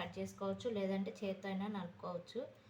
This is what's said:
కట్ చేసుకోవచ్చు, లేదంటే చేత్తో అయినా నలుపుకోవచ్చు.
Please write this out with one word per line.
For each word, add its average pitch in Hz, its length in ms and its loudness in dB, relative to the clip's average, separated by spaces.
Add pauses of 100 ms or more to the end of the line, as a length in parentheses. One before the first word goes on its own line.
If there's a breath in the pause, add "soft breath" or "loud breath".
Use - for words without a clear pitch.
కట్ 175 200 -2
చేసుకోవచ్చు, 196 480 0 (120)
లేదంటే 196 320 4 (100)
చేత్తో 196 300 0
అయినా 190 160 2 (100)
నలుపుకోవచ్చు. 180 640 -4 (280 loud breath)